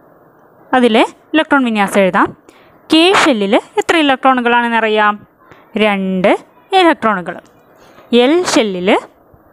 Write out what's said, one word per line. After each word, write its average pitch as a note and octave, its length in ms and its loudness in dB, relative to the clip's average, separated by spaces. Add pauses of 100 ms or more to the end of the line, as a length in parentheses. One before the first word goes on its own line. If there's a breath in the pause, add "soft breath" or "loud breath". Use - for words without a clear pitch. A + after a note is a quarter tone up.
(760)
അതിൽ A#3+ 180 2 (380)
ഇലക്ട്രോൺ D4+ 360 0
വിന്യാസം G#3 340 -2
എഴുതാം. F#3+ 240 0 (640 soft breath)
കെ D#4+ 120 4 (180)
ഷെല്ലിൽ G#3+ 320 0 (280)
എത്ര F#4+ 140 -2 (100)
ഇലക്ട്രോണുകളാണെന്ന് A#3+ 760 0
അറിയാം? G#3+ 320 0 (720 loud breath)
രണ്ട് F#3+ 440 -2 (500)
ഇലക്ട്രോണുകൾ. G3+ 560 -2 (880 soft breath)
L C4+ 100 2 (180)
ഷെല്ലിൽ F#3+ 380 -2 (640)